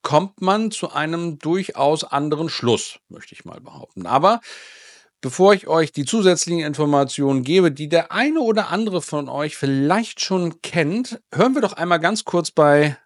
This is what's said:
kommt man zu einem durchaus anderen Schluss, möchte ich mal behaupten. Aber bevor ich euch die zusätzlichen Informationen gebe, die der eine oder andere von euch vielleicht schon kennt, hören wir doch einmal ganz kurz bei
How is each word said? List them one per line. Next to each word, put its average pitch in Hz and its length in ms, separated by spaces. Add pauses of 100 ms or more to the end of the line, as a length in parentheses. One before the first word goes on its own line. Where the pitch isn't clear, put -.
kommt 196 400
man 208 300
zu - 220
einem 160 460
durchaus 156 680
anderen 147 440
Schluss, - 520 (100)
möchte - 240
ich - 100
mal - 160
behaupten. - 460
Aber 185 340 (800)
bevor 185 320
ich 190 140
euch 160 260
die 139 140
zusätzlichen 175 580
Informationen 143 800
gebe, 170 280
die 147 200
der 165 220
eine 294 280
oder 220 300
andere 185 320
von 143 260
euch 147 300
vielleicht 147 640
schon 175 400
kennt, 185 580 (140)
hören 240 200
wir 285 60
doch 202 140
einmal 170 260
ganz 196 240
kurz 170 260
bei 147 560